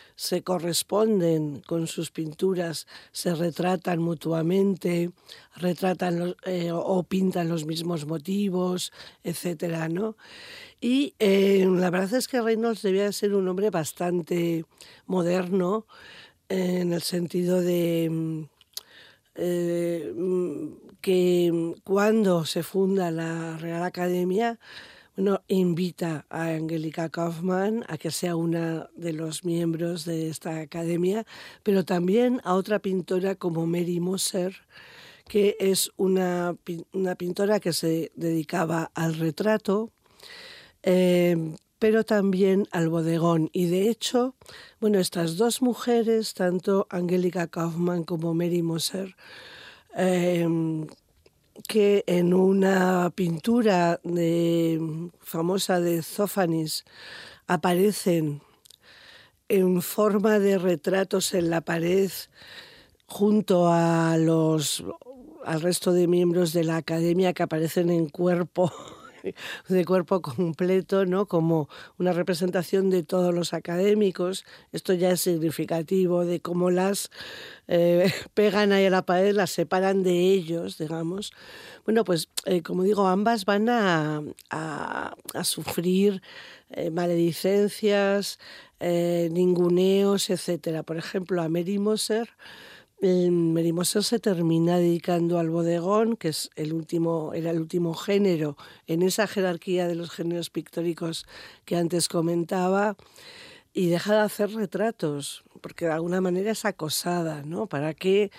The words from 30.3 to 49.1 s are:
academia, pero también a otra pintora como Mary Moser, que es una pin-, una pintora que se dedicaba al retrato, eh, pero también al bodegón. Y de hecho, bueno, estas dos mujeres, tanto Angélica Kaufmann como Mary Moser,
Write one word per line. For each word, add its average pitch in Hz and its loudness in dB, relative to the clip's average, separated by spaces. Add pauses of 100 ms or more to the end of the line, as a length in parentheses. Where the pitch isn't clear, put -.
academia, 170 -2 (380)
pero 196 2
también 208 2
a 180 0
otra 190 0
pintora 190 -2
como 165 -2
Mary 175 -2
Moser, 185 -2 (720)
que 208 2
es 190 0
una 180 0
pin-, 165 -10
una 185 -2
pintora 196 0
que 170 -2
se 165 -2
dedicaba 165 -2
al 165 -2
retrato, 202 -2 (920)
eh, 180 4 (440)
pero 220 4
también 196 2
al 165 0
bodegón. 165 2
Y 180 0
de 185 2
hecho, 247 -2 (440)
bueno, 214 4
estas 170 -2
dos 226 0
mujeres, 226 0
tanto 190 0
Angélica 180 0
Kaufmann 170 -2
como 165 -4
Mary 170 0
Moser, 170 -4 (800)